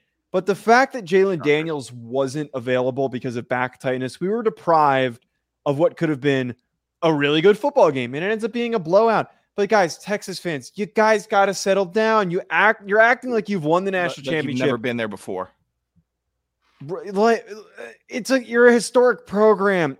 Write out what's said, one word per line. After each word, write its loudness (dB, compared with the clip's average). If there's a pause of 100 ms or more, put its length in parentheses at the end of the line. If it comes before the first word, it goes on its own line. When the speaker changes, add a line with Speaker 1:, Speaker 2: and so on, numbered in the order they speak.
(320)
Speaker 1:
But -2
the 0
fact 2
that -10
Jalen 2
Speaker 2:
Okay. 2
Speaker 1:
Daniels -4
wasn't -6
available -2
because -8
of -10
back -4
tightness, -6
we -4
were -2
deprived 0 (400)
of 0
what 0
could -2
have -4
been -2 (480)
a 4
really 0
good 4
football 2
game, -4
and -6
it -2
ends -6
up -6
being -4
a 0
blowout. 2 (260)
But -2
guys, 0
Texas -10
fans, -8
you -8
guys 0
gotta 2
settle -2
down. 0
You -4
act, 0
you're 2
acting 2
like -2
you've -4
won 0
the -4
Speaker 2:
Like, -2
Speaker 1:
national -6
Speaker 2:
like -14
you've -4
Speaker 1:
championship. -4
Speaker 2:
never 0
been -4
there -4
before. -10 (1300)
Speaker 1:
Br-, -12
like, 0 (640)
it's -8
like 0
you're 6
a 8
historic 2
program. 2